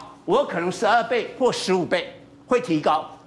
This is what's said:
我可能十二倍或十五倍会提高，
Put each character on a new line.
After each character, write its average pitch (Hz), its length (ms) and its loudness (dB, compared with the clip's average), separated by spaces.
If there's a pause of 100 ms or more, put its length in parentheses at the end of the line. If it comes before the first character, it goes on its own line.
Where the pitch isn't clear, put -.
(260)
我 226 180 2
可 175 160 -4
能 175 100 -2
十 180 160 -2
二 220 180 4
倍 240 340 -4
或 247 120 2
十 - 220 -2
五 185 140 2
倍 165 260 -2 (340)
会 247 140 2
提 170 180 0
高， 151 320 0 (160)